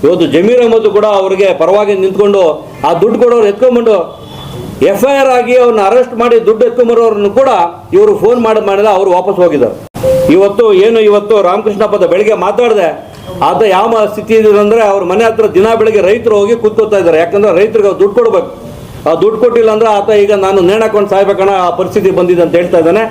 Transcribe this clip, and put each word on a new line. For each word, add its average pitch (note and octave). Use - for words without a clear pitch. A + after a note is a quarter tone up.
ಇವತ್ತು E3+
ಜಮೀರ್ A3+
ಅಹಮದ್ A3+
ಕೂಡ G#3+
ಅವ್ರಿಗೆ F#3+
ಪರವಾಗಿ G3+
ನಿಂತ್ಕೊಂಡು G3
ಆ E3
ದುಡ್ಡು G#3+
ಕೊಡೋರು A#3
ಎತ್ಕೊಂಡ್ಬಂದು A#3
ಎಫ್ G3+
ಐ -
ಆರ್ C4
ಆಗಿ A#3+
ಅವ್ರನ್ನ A3+
ಅರೆಸ್ಟ್ B3
ಮಾಡಿ A#3
ದುಡ್ಡು A3
ಎತ್ಕೊಂಬರೋರನ್ನು A3+
ಕೂಡ C4+
ಇವರು G#3
ಫೋನ್ A#3+
ಮಾಡಿ G#3+
ಮಾಡಿದ್ರೆ G#3
ಅವ್ರು G3
ವಾಪಸ್ F#3
ಹೋಗಿದ್ದಾರೆ. C#3+
ಇವತ್ತು G3+
ಏನು A3+
ಇವತ್ತು G#3
ರಾಮಕೃಷ್ಣ G#3
ಪದ F#3
ಬೆಳಿಗ್ಗೆ G#3
ಮಾತಾಡಿದೆ, G#3
ಆತ F3+
ಯಾವ A3
ಸ್ಥಿತಿ A3
ಇದೆ G#3
ಅಂದ್ರೆ A3
ಅವ್ರ G3
ಮನೆ A3
ಹತ್ರ A3
ದಿನ G3
ಬೆಳಿಗ್ಗೆ G#3+
ರೈತರು A#3
ಹೋಗಿ G#3
ಕೂತ್ಕೋತಾ G#3
ಇದ್ದಾರೆ. E3
ಯಾಕಂದ್ರೆ G3+
ರೈತರಿಗೆ G#3
ಅವ್ರು D#3+
ದುಡ್ಡು G3+
ಕೊಡ್ಬೇಕು. G#3
ಆ D#3
ದುಡ್ಡು G#3+
ಕೊಟ್ಟಿಲ್ಲ A#3
ಅಂದ್ರೆ A3
ಆತ G3+
ಈಗ G3+
ನಾನು G3
ನೇಣಾಕೊಂಡು G#3
ಸಾಯ್ಬೇಕಣ್ಣ G3
ಆ -
ಪರಿಸ್ಥಿತಿ F#3
ಬಂದಿದೆ F3
ಅಂತ D3+
ಹೇಳ್ತಾ F3+
ಇದ್ದಾನೆ. F3+